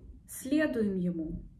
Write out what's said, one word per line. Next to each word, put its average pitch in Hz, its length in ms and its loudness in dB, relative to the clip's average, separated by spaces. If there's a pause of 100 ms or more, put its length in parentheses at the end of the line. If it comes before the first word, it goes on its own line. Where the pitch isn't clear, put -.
(280)
следуем 254 720 2
ему. 170 460 -2 (160)